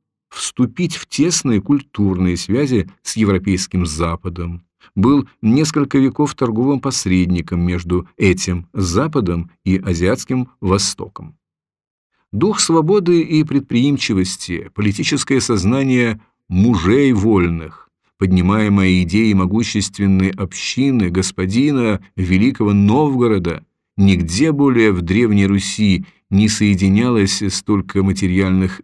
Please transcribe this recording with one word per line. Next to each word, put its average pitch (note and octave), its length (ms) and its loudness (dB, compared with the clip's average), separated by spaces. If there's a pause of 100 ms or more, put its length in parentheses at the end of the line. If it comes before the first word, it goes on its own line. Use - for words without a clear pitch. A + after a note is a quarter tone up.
(280)
вступить - 680 -4
в - 100 -14
тесные C#3 540 0
культурные F#2+ 760 0
связи A#2+ 540 -2 (120)
с - 140 -10
Европейским F#2+ 720 0
Западом, E2+ 760 -8 (300)
был C#3 340 2 (140)
несколько C#3+ 560 0
веков C3+ 360 0
торговым B2+ 460 -2
посредником F2+ 800 -2
между F2 560 -2
этим F2+ 560 -2
Западом F#2 800 -2 (140)
и F#2 120 0
Азиатским G2 760 -4 (100)
Востоком. F#2+ 760 -6 (960)
Дух F3+ 280 0
свободы E3+ 640 2
и D#3 220 0
предприимчивости, A#2+ 1300 -2
политическое G#2+ 680 -2
сознание A#2+ 800 0 (280)
мужей A2 640 2
вольных, F2 760 0 (300)
поднимаемое F#2+ 840 2
идеей G#2 320 0
могущественной G2 960 0
общины G2+ 800 -2
господина G#2 920 -2 (160)
Великого G2+ 560 0
Новгорода – G#2 920 2 (320)
Нигде G2 560 2
более B2 400 2
в F2+ 100 -2
Древней G2+ 440 2
Руси G2 600 0 (240)
не G#2 180 2
соединялось G#2 1000 0
столько G2 540 -2
материальных F#2+ 800 0